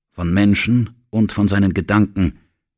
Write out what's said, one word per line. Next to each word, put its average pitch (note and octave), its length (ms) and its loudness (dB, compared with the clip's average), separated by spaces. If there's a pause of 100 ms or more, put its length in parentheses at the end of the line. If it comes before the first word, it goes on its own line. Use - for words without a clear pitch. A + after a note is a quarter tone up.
(120)
von F2 220 -4
Menschen G#2 580 0 (180)
und G#2+ 220 -2
von G#2 160 0
seinen G2 260 0
Gedanken, G2 600 0 (440)